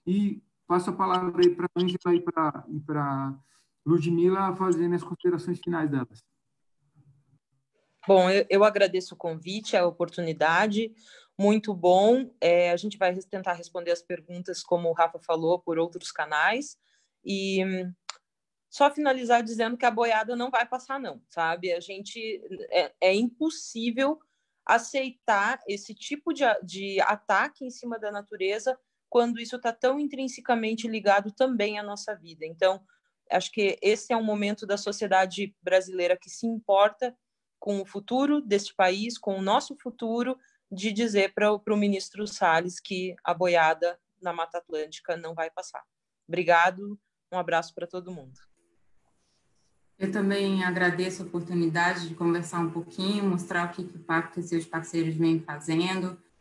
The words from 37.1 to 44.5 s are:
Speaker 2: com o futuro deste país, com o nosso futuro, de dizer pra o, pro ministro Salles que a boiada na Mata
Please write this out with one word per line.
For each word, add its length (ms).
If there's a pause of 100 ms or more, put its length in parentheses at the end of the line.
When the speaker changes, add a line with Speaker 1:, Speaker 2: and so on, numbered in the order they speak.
Speaker 2:
com 240
o 20
futuro 560
deste 320
país, 460
com 180
o 60
nosso 400
futuro, 560 (320)
de 220
dizer 420
pra 180
o, 60
pro 180
ministro 480
Salles 540
que 460
a 100
boiada 640 (240)
na 100
Mata 260